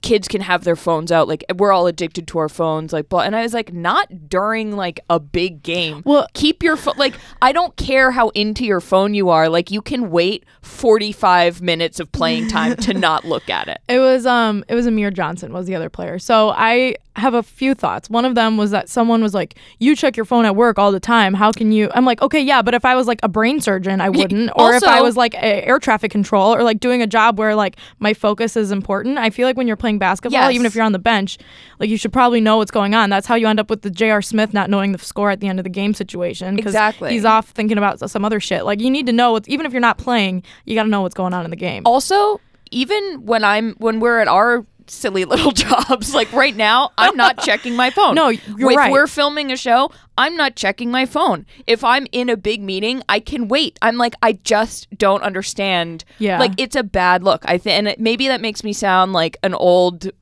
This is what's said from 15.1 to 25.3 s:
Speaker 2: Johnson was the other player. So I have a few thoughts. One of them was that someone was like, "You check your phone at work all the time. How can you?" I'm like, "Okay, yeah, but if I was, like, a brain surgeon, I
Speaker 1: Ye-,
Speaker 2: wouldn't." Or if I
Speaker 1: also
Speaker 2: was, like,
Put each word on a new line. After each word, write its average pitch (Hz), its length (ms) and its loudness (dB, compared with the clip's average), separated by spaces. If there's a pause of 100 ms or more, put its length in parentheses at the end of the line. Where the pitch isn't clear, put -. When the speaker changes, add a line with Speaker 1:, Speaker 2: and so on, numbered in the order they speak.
Speaker 2:
Johnson 175 400 -8
was 180 160 -8
the 185 80 -6
other 160 140 -8
player. 175 300 -10
So 220 360 2
I 240 400 0 (220)
have 233 160 0
a 233 100 2
few 269 300 -2
thoughts. - 360 -6
One 233 160 0
of 254 100 0
them 220 220 2
was 208 140 0
that 202 180 -2
someone 226 340 2
was 208 100 -2
like, 190 220 -4 (240)
"You 277 160 4
check 262 220 0
your 220 80 -2
phone 233 180 2
at 202 120 2
work 226 220 4
all 202 140 4
the 190 80 0
time. 214 340 2
How 208 180 2
can 220 200 0
you?" 214 240 2
I'm 247 80 4
like, 240 180 2
"Okay, 294 200 2
yeah, 269 200 4
but 226 120 0
if 240 100 0
I 254 120 4
was, 254 120 0
like, 233 160 -2
a 202 60 2
brain 226 320 0
surgeon, 190 400 -2
I 190 80 2
Speaker 1:
Ye-, 233 80 0
Speaker 2:
wouldn't." 240 380 0
Or 254 180 6
if - 100 4
I 320 120 6
Speaker 1:
also 254 100 6
Speaker 2:
was, 240 120 2
like, 233 180 2